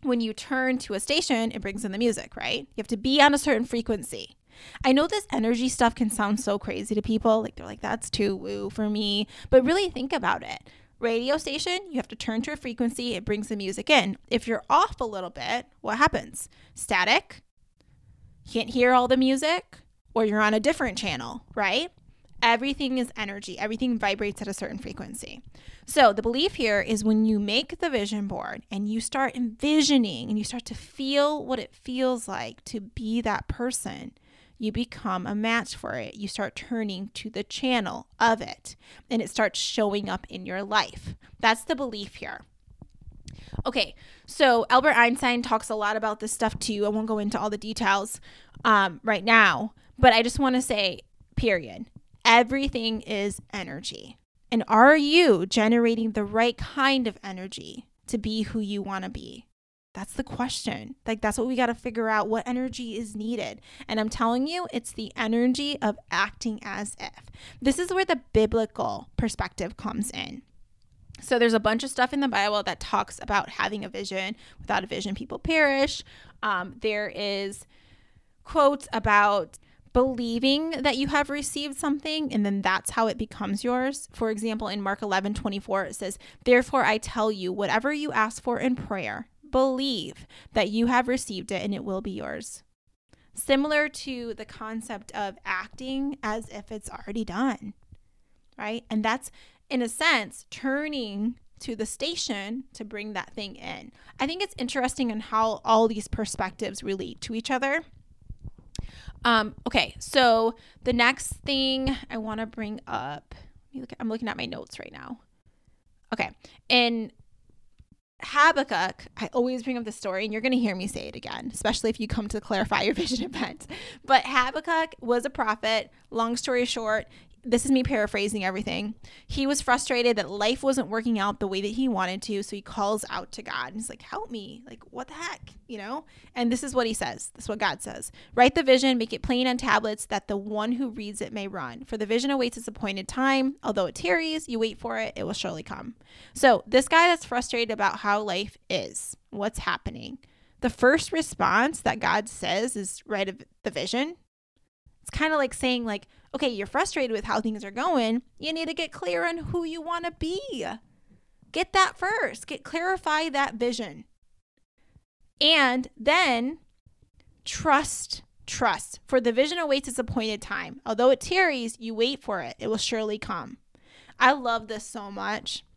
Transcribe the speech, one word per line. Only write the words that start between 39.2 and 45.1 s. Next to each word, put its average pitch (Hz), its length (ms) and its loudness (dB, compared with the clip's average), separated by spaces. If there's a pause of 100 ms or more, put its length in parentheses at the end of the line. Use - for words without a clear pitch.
it 202 100 -4
starts - 280 0
showing 208 500 0
up 185 220 -4
in 185 160 -12
your 185 160 -6
life. - 540 -2 (240)
That's 226 240 4
the 311 120 -2
belief 220 400 -8
here. - 260 -12 (1200)
Okay, 247 280 -2 (320)
so 240 440 6
Albert 262 260 6
Einstein 240 460 4